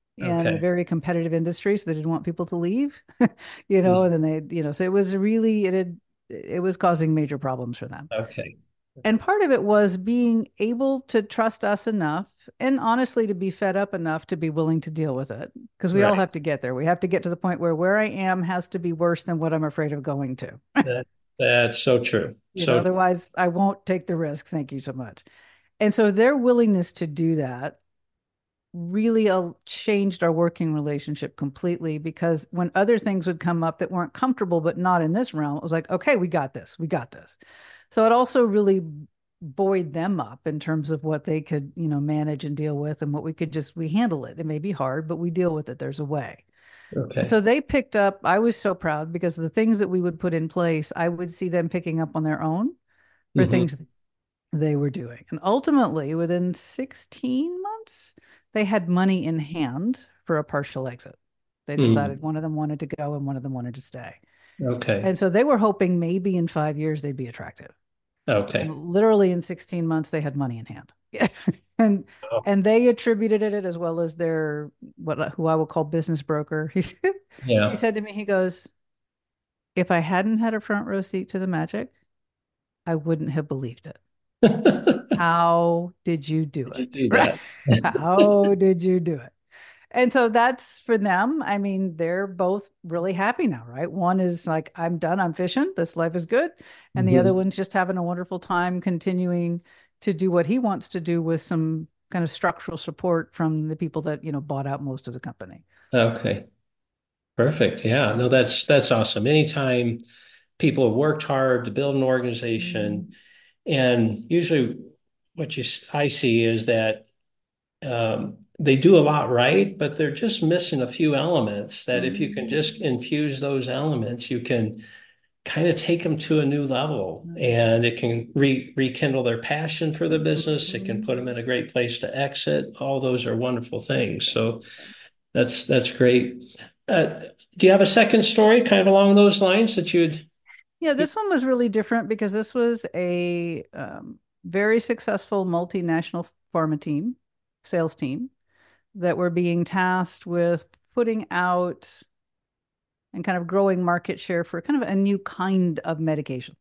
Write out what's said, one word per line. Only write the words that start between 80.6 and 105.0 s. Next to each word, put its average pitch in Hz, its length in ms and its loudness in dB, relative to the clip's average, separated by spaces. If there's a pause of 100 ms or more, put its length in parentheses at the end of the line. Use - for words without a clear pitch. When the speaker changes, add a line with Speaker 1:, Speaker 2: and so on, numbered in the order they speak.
Speaker 1:
front 202 260 -4
row 196 160 -4
seat 190 280 -6
to 196 80 -6
the 185 80 -2
magic, 175 460 -4 (920)
I 170 100 0
wouldn't 156 340 -2
have 147 180 -4
believed 131 380 -8
it." - 120 -18 (440)
Speaker 2:
<laughs> - 720 4
Speaker 1:
"How 170 800 2 (120)
did 156 240 -2
you 156 180 0
do 139 200 -6
Speaker 2:
Did 120 100 -12
you 127 100 -4
Speaker 1:
it?" - 0 -
Speaker 2:
do 135 240 0
Speaker 1:
Right? 294 280 4
Speaker 2:
that? - 20 -18 (260)
Speaker 1:
<laughs> 117 160 4
"How 202 760 4
did 185 260 4
you 185 180 2
do 165 160 -2
it?" - 160 -14 (600)
And 247 200 2
so 240 180 4
that's 240 500 0
for 226 180 0
them. 208 440 2
I 202 160 -2
mean, 190 380 -2
they're 175 300 -2
both 190 440 -2 (140)
really 170 300 -4
happy 220 340 0
now, 120 200 -4
right? 131 220 -6
One 180 300 0
is 175 260 -2
like, 160 300 -4
"I'm 170 220 -4
done, 175 220 -2
I'm 170 140 -2
fishing, 269 420 -2
this 165 200 -4
life 165 200 -2
is 170 100 -4
good." 285 260 0 (440)
And - 120 2
the 180 100 8
Speaker 2:
Mm-hmm. - 0 -
Speaker 1:
other 185 160 6
one's 190 220 0
just 190 180 -6
having 185 240 0
a 180 40 -2
wonderful 175 380 -6
time 180 400 -2
continuing 175 840 -2 (400)
to 202 120 -2
do 180 160 0
what 170 160 2
he 220 120 0
wants 214 320 -4
to 185 100 -6
do 170 220 -2
with 160 200 -2
some 160 460 -2 (220)
kind 180 140 -2
of 156 60 -4
structural - 480 -4
support 165 560 -4
from 156 340 -2
the 156 80 -6
people 160 260 -6
that, 151 220 -6
you 156 80 -6
know, 143 80 -4
bought 139 260 -6
out 139 160 -6
most 135 260 -8